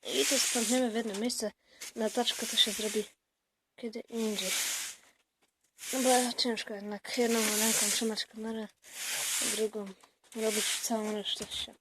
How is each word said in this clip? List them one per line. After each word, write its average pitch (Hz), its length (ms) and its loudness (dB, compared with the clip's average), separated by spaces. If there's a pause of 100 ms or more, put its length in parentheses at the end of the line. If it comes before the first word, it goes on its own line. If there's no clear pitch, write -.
I - 160 2
tu 269 140 4
sprzątniemy 240 520 2
w 208 40 -2
jedno 220 240 -2
miejsce. 220 320 -2 (440)
Na 220 140 0
taczkę - 360 0
to 220 120 -2
się 214 140 4
zrobi 208 340 0 (680)
kiedy 233 240 -8
indziej. 214 520 -2 (1400)
No 262 60 0
bo 247 340 6
ciężko 226 400 0
jednak 208 440 -8
jedną 233 220 4
ręką 214 520 2
trzymać 220 340 0
kamerę, 220 420 -8 (760)
a 226 140 0
drugą 214 300 -2 (500)
robić 220 460 0
całą 214 300 -2
resztę - 340 -4
się. - 360 -8